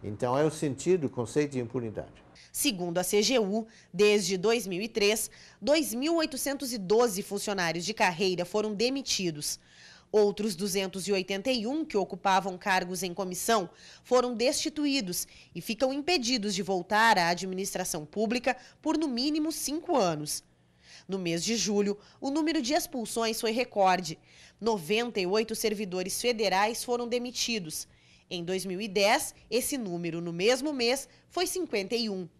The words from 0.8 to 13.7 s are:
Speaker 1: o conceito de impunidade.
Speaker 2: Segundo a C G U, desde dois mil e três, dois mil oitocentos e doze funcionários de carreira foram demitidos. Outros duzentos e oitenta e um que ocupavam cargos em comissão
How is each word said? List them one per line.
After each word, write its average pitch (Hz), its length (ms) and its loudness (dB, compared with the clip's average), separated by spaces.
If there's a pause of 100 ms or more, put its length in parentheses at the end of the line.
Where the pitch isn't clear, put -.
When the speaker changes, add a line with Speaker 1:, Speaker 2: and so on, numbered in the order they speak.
Speaker 1:
o 113 40 0
conceito 139 420 -2
de 127 80 -2
impunidade. 113 640 -8 (260)
Speaker 2:
Segundo 175 480 -2
a 180 60 0
C 208 180 2
G 240 160 4
U, 220 280 0 (260)
desde 202 440 4
dois 214 300 2
mil 185 140 -4
e 226 80 -6
três, 214 420 0 (300)
dois 262 340 2
mil 294 220 0
oitocentos 277 560 -2
e 247 60 -4
doze 202 440 4
funcionários 185 640 -2
de 202 100 -4
carreira 180 500 2
foram 214 300 -2
demitidos. 196 840 -2 (500)
Outros 208 460 2
duzentos 190 500 -4
e 202 60 2
oitenta 196 400 0
e 240 120 0
um 294 200 -2
que 294 120 -4
ocupavam 190 640 2
cargos 185 460 0
em 175 100 -4
comissão 185 560 0 (320)